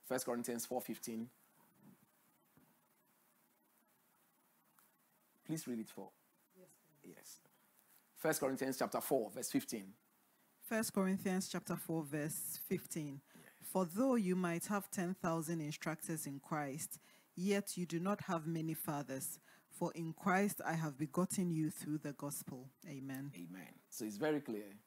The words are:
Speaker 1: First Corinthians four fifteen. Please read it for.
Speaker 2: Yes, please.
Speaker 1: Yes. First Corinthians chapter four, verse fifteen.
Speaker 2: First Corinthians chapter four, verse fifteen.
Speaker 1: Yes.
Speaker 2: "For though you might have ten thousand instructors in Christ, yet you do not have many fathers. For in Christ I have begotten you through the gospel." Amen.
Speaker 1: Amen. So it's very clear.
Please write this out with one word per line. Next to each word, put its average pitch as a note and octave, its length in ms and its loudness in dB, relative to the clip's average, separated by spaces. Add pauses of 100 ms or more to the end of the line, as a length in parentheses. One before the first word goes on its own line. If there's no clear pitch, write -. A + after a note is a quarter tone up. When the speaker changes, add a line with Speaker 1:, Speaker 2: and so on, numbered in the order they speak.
Speaker 1:
First C3 180 0
Corinthians A#2+ 400 0
four B2+ 160 0
fifteen. A2+ 480 -4 (4000)
Please D#3+ 220 -2
read A#2+ 100 0
it A2 100 -4
for. F#2+ 220 -10 (480)
Speaker 2:
Yes, F3+ 120 -20 (340)
please. - 120 -14
Speaker 1:
Yes. - 200 -16 (800)
First D#3 220 4
Corinthians C3 400 2
chapter B2 200 2
four, A#2 300 4
verse - 220 -4
fifteen. G#2 420 0 (720)
Speaker 2:
First A3 320 0
Corinthians F#3+ 520 4
chapter - 280 -2
four, E3 260 0
verse D3 680 -2
fifteen. D3 540 -2 (140)
Speaker 1:
Yes. - 360 -16
Speaker 2:
"For F#3 140 6
though A#3+ 300 4
you F#3 200 6
might E3+ 300 2
have G3+ 240 0
ten F#3 240 0
thousand E3 480 2
instructors D#3 640 -2
in C#3 140 -6
Christ, D3 580 -2 (380)
yet G3 420 2
you F3 80 0
do E3 140 -2
not G3+ 220 2
have E3 260 0
many D#3+ 260 0
fathers. C#3+ 640 -4 (320)
For - 240 -2
in E3 200 -4
Christ G3 520 4
I D#3+ 80 0
have D#3 240 0
begotten F3 540 2
you D#3+ 180 4
through D3+ 300 -2
the D3 140 -4
gospel." C#3 580 -8 (180)
Amen. C3+ 460 -6
Speaker 1:
Amen. - 380 -12 (180)
So - 140 -4
it's G#2 120 -4
very D3+ 240 4
clear. G#2 320 -6 (140)